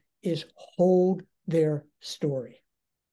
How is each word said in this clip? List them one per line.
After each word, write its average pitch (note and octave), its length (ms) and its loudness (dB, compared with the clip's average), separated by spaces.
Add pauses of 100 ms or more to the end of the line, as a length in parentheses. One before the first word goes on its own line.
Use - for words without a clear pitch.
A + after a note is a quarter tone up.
(220)
is E3 220 -4 (120)
hold F#3 640 2 (240)
their D#3 400 0 (140)
story, C3+ 640 -8 (500)